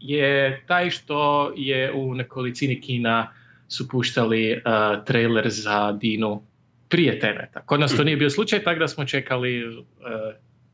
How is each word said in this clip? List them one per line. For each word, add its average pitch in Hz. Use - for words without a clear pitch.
je 139
taj 175
što 147
je 135
u 135
nekolicini 123
kina 117
su 127
puštali, 113
a, 107
trailer 117
za 104
Dinu 107
prije 165
Teneta. -
Kod 147
nas 139
to 147
nije 151
bio 143
slučaj, 208
tako 170
da 160
smo 147
čekali, 127
e, 117